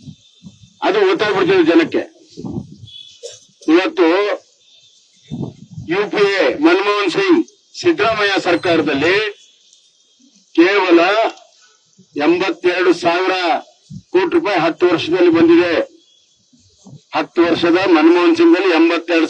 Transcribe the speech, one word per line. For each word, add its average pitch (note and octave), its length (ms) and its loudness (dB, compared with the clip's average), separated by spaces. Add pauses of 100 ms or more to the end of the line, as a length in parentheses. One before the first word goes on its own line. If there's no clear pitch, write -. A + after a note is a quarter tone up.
(880)
ಅದು F#4 200 0
ಗೊತ್ತಾಗ್ಬಿಡ್ತದೆ F#3+ 640 0
ಜನಕ್ಕೆ. D#3 320 -2 (1700)
ಇವತ್ತು F3 340 0 (1900)
ಯು G4 100 -2 (100)
ಪಿ G4+ 100 0 (200)
ಎ - 20 2 (220)
ಮನಮೋಹನ್ G3+ 500 0
ಸಿಂಗ್ F#3+ 240 2 (400)
ಸಿದ್ದರಾಮಯ್ಯ G3+ 560 -2 (100)
ಸರ್ಕಾರದಲ್ಲಿ D#3+ 680 0 (1400)
ಕೇವಲ F#4 420 2 (1300)
ಎಂಬತ್ತೆರಡು F3+ 680 0 (100)
ಸಾವಿರ F3+ 320 0 (760)
ಕೋಟಿ F3+ 240 0
ರೂಪಾಯಿ F3 300 0
ಹತ್ತು E3+ 260 -2
ವರ್ಷದಲ್ಲಿ E3+ 460 2
ಬಂದಿದೆ. E3+ 360 4 (1400)
ಹತ್ತು - 320 -4
ವರ್ಷದ E3+ 300 0 (180)
ಮನಮೋಹನ್ E3+ 440 2
ಸಿಂಗ್ E3+ 200 6
ಅಲ್ಲಿ F#3+ 180 0
ಎಂಬತ್ತೆರಡು E3 520 0